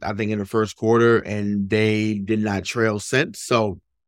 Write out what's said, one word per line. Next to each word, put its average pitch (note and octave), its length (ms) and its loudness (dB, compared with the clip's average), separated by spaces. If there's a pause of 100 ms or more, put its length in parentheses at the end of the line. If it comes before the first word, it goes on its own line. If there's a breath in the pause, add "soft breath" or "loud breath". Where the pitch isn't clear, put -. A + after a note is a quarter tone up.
I G#2+ 100 -4
think G#2+ 180 -4
in G#2+ 80 -2
the G2+ 60 -4
first G#2+ 320 -2
quarter, A#2 440 4
and G2+ 500 -4
they G#2+ 480 2
did G#2+ 220 -2
not G2+ 240 -2
trail A2 340 0
since. - 420 -2
So, G#2+ 400 0 (280)